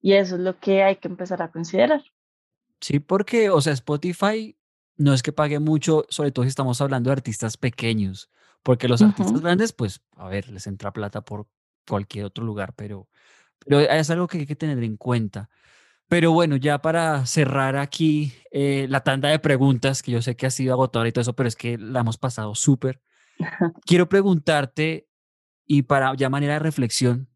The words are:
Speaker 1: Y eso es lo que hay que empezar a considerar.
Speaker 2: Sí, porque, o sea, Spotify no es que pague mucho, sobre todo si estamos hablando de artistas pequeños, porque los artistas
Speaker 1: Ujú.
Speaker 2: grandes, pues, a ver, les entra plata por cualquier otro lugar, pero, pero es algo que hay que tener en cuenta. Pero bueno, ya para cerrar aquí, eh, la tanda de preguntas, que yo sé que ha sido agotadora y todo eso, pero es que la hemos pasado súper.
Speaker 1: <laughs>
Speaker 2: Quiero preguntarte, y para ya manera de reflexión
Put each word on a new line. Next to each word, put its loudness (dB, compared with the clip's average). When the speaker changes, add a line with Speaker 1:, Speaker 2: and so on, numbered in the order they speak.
Speaker 1:
Y 4
eso 4
es -4
lo -4
que 2
hay 4
que -12
empezar -8
a -6
considerar. 0
Speaker 2:
Sí, -2
porque, 0
o 6
sea, 0
Spotify -4
no 4
es 0
que -4
pague 0
mucho, 2
sobre -2
todo -2
si 0
estamos -2
hablando 0
de 2
artistas -6
pequeños, -4
porque 2
los 4
artistas 4
Speaker 1:
Ujú. 0
Speaker 2:
grandes, 0
pues, -6
a -16
ver, -6
les -14
entra -8
plata -8
por -12
cualquier -6
otro -10
lugar, -6
pero, -14
pero 2
es 2
algo -2
que -6
hay -6
que -8
tener -4
en -6
cuenta. -4
Pero 4
bueno, 4
ya 0
para 0
cerrar 0
aquí, 0
eh, 0
la 0
tanda 2
de 2
preguntas, 2
que -6
yo 0
sé -4
que -6
ha -2
sido -2
agotadora 0
y -4
todo 0
eso, -2
pero 0
es -4
que -6
la -4
hemos -2
pasado -6
súper. 0
Speaker 1:
<laughs> -4
Speaker 2:
Quiero 4
preguntarte, 0
y 4
para 2
ya 0
manera 0
de -2
reflexión -2